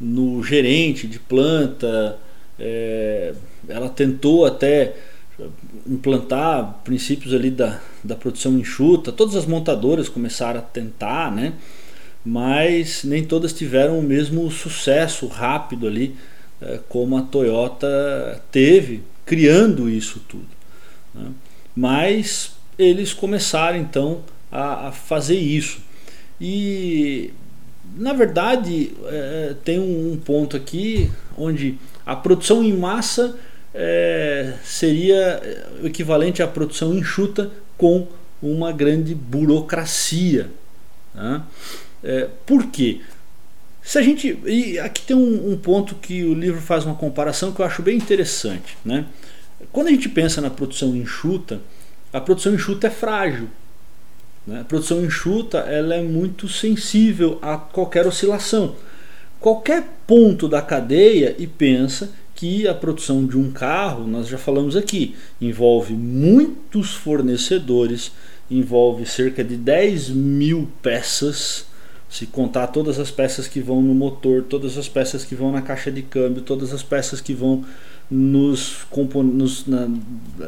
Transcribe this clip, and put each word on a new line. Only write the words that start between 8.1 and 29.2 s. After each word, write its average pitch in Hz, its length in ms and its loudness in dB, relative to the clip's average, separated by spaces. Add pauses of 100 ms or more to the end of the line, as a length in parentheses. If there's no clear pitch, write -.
produção 131 420 0
enxuta. 143 540 4
Todas 208 240 4
as 160 80 0
montadoras 156 640 2
começaram 120 520 -4
a - 20 -6
tentar, 117 680 -6
né? 120 220 -2 (720)
Mas 147 800 0
nem 147 180 0
todas 160 300 0
tiveram 147 460 2
o 156 40 0
mesmo 151 480 0
sucesso 156 760 0
rápido 120 600 -4
ali, 120 300 -2 (420)
é, - 300 -8
como 123 300 0
a 131 40 0
Toyota 131 1300 0
teve, 135 520 6 (240)
criando 160 640 6
isso 110 360 -4
tudo, - 220 -10 (640)
né? 110 160 -8 (440)
Mas 160 800 2 (260)
eles 185 340 4
começaram 175 640 0
então 151 440 -2 (280)
a, 139 380 -4
a 127 40 -8
fazer 156 460 0
isso. 151 420 0 (600)
E, 175 880 -2 (640)
na 247 200 -2
verdade, 180 800 2 (120)
é, 147 580 -6